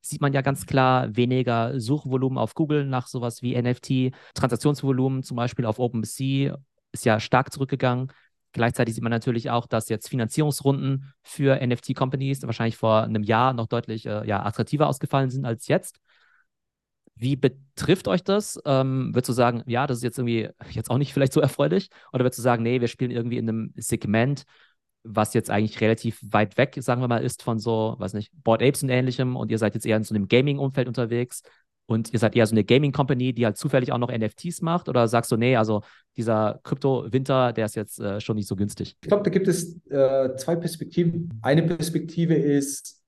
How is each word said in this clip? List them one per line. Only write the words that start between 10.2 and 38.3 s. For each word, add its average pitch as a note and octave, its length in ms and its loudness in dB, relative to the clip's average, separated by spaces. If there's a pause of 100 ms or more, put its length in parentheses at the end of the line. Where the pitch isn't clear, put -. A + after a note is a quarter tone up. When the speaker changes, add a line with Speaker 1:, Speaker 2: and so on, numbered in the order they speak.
Speaker 1:
für C3+ 360 2
N-F-T-Companies C3 840 -2
wahrscheinlich A#2 340 -4
vor A2 260 4
einem A2 200 -2
Jahr A2+ 320 2
noch A2+ 120 -4
deutlich, A2+ 380 -6
äh, G#2+ 220 -6
ja, G2+ 180 -2
attraktiver C#3+ 440 0
ausgefallen C3+ 420 0
sind C3+ 160 -4
als A#2 220 -6
jetzt. - 280 -2 (1200)
Wie C3 220 -2
betrifft - 720 0
euch F#3 160 2
das? G3+ 420 -2
Ähm, C3 480 2
würdest B2 140 0
du B2+ 40 0
sagen, A#2+ 340 2
ja, B2+ 200 0
das B2 120 -2
ist A#2+ 60 -8
jetzt B2 140 -4
irgendwie A#2 320 -2 (200)
jetzt - 200 -6
auch B2 80 2
nicht C#3+ 160 -2
vielleicht C3+ 180 2
so D#3 80 4
erfreulich? D3+ 480 2 (240)
Oder B2 120 2
würdest B2 140 0
du A2+ 40 -8
sagen, A#2+ 200 2
nee, A#2+ 180 2
wir A#2+ 80 0
spielen B2 220 -4
irgendwie A#2+ 280 -2
in A2+ 100 -2
einem A2 280 -4
Segment, A#2 680 0 (600)
was G#2+ 300 0
jetzt A2+ 160 0
eigentlich G#2+ 300 0
relativ A2+ 420 0
weit G#2+ 360 0
weg, B2+ 200 2
sagen B2+ 220 -2
wir B2+ 80 0
mal, A#2 160 0
ist - 180 -6
von A#2 160 -2
so, A2 400 -2
weiß F#2+ 160 -6
nicht, G#2 160 -8 (140)
Bored A2+ 180 4
Apes C3+ 200 4
und C3+ 60 -2
Ähnlichem B2+ 460 0
und A#2 160 -4
ihr A2+ 80 0
seid G#2 160 2
jetzt A2 100 -6
eher A2 120 2
in A2 80 0
so G#2+ 100 -6
einem G2+ 140 0
Gaming-Umfeld C3+ 580 2
unterwegs A#2+ 560 -4 (440)
und A2 260 -2
ihr A2+ 80 0
seid G#2+ 160 2
eher A2+ 100 6
so A2 80 0
eine G#2+ 80 4
Gaming-Company, C3 720 2
die A#2 120 0
halt G#2+ 120 0
zufällig C3 340 0
auch B2 80 0
noch A#2+ 120 -2
N A2+ 120 -2
F A2 120 -4
Ts - 280 -10
macht? E3+ 260 -2
Oder A#2 200 4
sagst A#2 240 0
du, A#2 40 2
nee, B2 200 2
also G#2+ 260 2 (340)
dieser A2 460 0
Krypto-Winter, C3 920 0
der A2+ 120 0
ist G#2+ 100 -4
jetzt, - 240 -8
äh, G2+ 220 -4
schon A2 160 -4